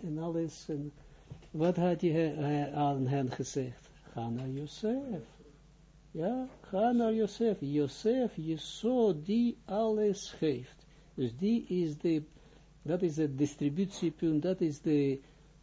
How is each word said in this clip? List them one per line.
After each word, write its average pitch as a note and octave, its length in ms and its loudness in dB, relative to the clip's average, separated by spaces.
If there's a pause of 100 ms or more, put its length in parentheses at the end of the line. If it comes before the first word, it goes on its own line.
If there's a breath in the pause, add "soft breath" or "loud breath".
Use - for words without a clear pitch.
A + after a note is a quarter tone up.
en D#3 140 -4
alles." E3 520 -4
En D3 220 -4 (600 loud breath)
wat E3+ 240 2
had E3+ 260 2
hij, F3+ 80 4 (260)
hij D3 380 0
aan C#3+ 340 2
hen C3+ 240 0
gezegd? B2+ 580 -6 (140)
"Ga A#2 260 -8
naar B2+ 200 -4
Jozef." G#3 880 -6 (720)
Ja, A#3+ 360 -2 (140)
ga G#3+ 300 2
naar A#3 220 4
Jozef. A3 460 0
Jozef, D3 760 0
Jesod, E3 880 0
die A#3 400 2
alles G#3+ 640 0
geeft. C3 540 -2 (280 soft breath)
Dus A#2+ 240 -2
die A3 300 2
is E3+ 300 0
de... D#3 260 0 (580 soft breath)
Dat E3+ 200 -2
is D#3+ 160 0
het C#3+ 200 0
distributiepunt, D#3 1040 0
dat F#3 200 0
is D#3 200 0
de C#3+ 380 2 (440 soft breath)